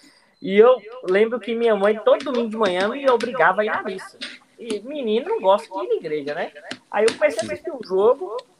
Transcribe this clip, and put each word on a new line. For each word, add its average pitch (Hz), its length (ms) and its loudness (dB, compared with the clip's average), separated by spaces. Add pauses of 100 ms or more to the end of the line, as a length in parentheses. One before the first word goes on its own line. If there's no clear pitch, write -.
(420)
E 190 160 0
eu 233 240 8 (260)
lembro 220 300 2
que 226 160 -6
minha 226 220 2
mãe, 208 280 2
todo 269 200 4
domingo 240 260 -2
de 214 60 -10
manhã, 196 320 0
me 269 200 -2
obrigava 190 540 2
a - 20 2
ir 208 60 -2
na - 120 -4
missa. - 360 -12 (400)
E 214 220 -6
menino 254 480 -4
não 440 120 -2
gosta 202 280 2
de - 160 -8
ir - 40 -10
na 466 60 0
igreja, 151 400 -6
né? 180 180 -8 (380)
Aí 208 140 0
eu 226 100 2
comecei - 280 0
a - 20 -4
assistir - 260 -8
o 269 140 -10
jogo, 240 520 0 (240)